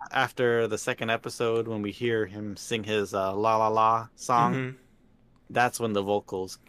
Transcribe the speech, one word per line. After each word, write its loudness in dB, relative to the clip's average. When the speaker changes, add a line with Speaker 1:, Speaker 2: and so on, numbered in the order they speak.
Speaker 1:
after 2
the -2
second -4
episode, 0
when -4
we -4
hear 0
him -10
sing -4
his, -2
uh, 0
La 2
La 4
La 2
song, 2
Speaker 2:
Mm-hmm. -4
Speaker 1:
that's 2
when 0
the 2
vocals -2